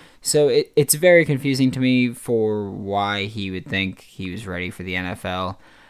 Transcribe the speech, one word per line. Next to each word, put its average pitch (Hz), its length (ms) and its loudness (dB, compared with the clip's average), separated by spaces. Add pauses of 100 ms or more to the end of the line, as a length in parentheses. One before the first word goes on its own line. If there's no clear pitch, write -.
(200)
So 147 280 2
it, 139 280 0
it's 147 180 2
very 170 300 6
confusing 135 480 2
to 131 80 -4
me 127 300 2
for 107 600 -2
why 101 540 -2
he 104 260 -8
would 92 160 -8
think 95 340 -4
he - 300 -12
was 101 160 -10
ready 90 240 -8
for 90 120 -12
the 90 140 -6
N 92 100 -4
F 90 180 -10
L. 92 340 -6 (320)